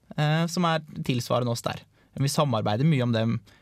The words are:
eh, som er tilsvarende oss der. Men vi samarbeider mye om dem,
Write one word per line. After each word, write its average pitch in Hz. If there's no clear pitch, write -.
eh, 156
som 175
er 160
tilsvarende 123
oss 117
der. -
Men -
vi 139
samarbeider 113
mye 147
om 120
dem, 113